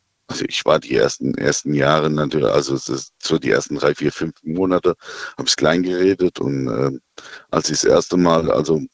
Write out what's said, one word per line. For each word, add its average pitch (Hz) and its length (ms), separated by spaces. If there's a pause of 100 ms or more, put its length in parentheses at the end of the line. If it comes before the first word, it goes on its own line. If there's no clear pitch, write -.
(280)
Also - 200
ich - 160
war 78 160
die 62 160
ersten, 64 400
ersten 73 380
Jahre 76 360
natürlich, 76 380
also 69 280
es - 120
ist 64 340
so 80 160
die 65 140
ersten - 240
drei, 71 180
vier, 73 180
fünf 80 300
Monate, 90 540 (420)
hab 69 80
ich's - 120
klein 82 260
geredet 92 560
und, 69 280
ähm, 64 340 (500)
als 82 180
ich 73 120
das - 20
erste 85 320
Mal, 82 340
also 78 320 (120)